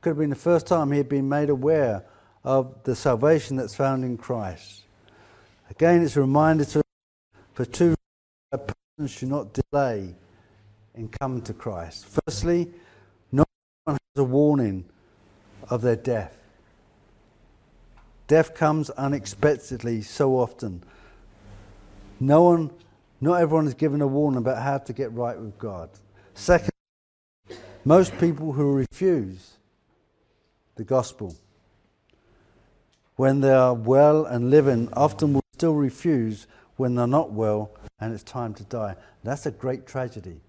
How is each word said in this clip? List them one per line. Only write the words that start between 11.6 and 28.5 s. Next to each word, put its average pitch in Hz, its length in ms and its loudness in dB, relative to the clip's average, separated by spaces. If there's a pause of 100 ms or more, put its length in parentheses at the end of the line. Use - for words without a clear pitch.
Firstly, 170 680 -4 (580)
not 139 160 4 (380)
everyone 147 140 -4 (160)
has 143 60 0
a - 20 4
warning 127 600 2 (840)
of 120 120 -4
their 117 160 2
death. 113 400 -6 (1900)
Death 156 260 4
comes 151 380 -2
unexpectedly 120 1080 -4
so 131 360 0
often. 110 460 -4 (1400)
No 147 220 6
one, 170 280 4 (480)
not 170 220 2
everyone 160 260 2
is 131 60 -4
given 147 280 0
a 139 60 0
warning 139 300 0
about 120 260 -2
how 139 140 -2
to - 160 -10
get 120 180 -6
right 120 260 -6
with 104 220 -16
God. 90 300 -12 (460)
Second, - 360 2 (1120)
most 170 340 4
people 156 360 -2